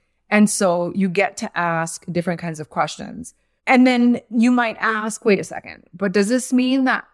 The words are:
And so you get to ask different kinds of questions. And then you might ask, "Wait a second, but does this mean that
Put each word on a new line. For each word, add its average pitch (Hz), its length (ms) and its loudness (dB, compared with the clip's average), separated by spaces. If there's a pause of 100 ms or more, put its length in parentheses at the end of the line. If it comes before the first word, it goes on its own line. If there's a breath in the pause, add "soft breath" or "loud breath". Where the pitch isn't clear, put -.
(300)
And 208 200 4
so 175 440 0
you 190 160 0
get 185 280 -2
to - 200 -10
ask 165 540 -4
different 170 300 -4
kinds 160 180 -8
of 151 100 -14
questions. - 640 -8 (340)
And 254 180 6
then 240 360 2 (100)
you 233 180 4
might 240 300 0
ask, 214 460 -4
"Wait 208 120 4
a - 60 -2
second, - 400 -16 (100)
but 190 180 -4
does 202 160 2
this 247 240 -2
mean 254 340 2
that 233 280 -2